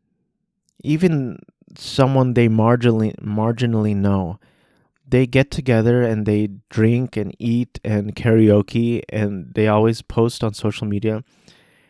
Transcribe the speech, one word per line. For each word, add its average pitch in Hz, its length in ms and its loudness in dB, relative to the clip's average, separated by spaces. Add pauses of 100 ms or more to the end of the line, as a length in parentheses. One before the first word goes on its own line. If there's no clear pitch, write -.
(840)
even 151 540 0 (400)
someone 131 560 2
they 117 160 4
marginally, 113 720 2
marginally 110 720 -2
know, 98 440 -2 (680)
they 127 200 2
get 131 240 0
together 120 500 0
and 110 240 -2
they 107 240 0 (220)
drink 120 440 0
and 101 220 -8
eat 120 460 -4
and 104 320 -4
karaoke, 113 920 2
and 101 440 -6
they 107 140 0
always 110 340 2
post - 420 -2
on 107 120 -6
social 110 320 -6
media, 107 360 -4 (680)